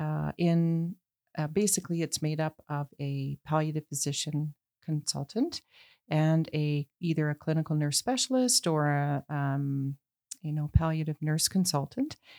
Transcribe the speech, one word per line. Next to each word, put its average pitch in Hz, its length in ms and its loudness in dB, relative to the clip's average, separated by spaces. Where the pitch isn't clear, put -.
uh, 151 360 -2
in, 170 600 2
uh, 151 80 -2
basically 175 560 0
it's - 180 -4
made 156 200 0
up 156 280 -2
of 143 200 -4
a 139 440 -4
palliative 156 420 0
physician 147 680 -4
consultant 156 800 -4
and 160 400 4
a, 147 360 0
either 156 300 0
a 147 60 -2
clinical 156 400 0
nurse 147 200 2
specialist 254 680 2
or 151 220 4
a, 143 400 0
um, 139 640 -2
you 156 100 -4
know, 151 220 -2
palliative 156 460 2
nurse 156 260 0
consultant. 185 680 0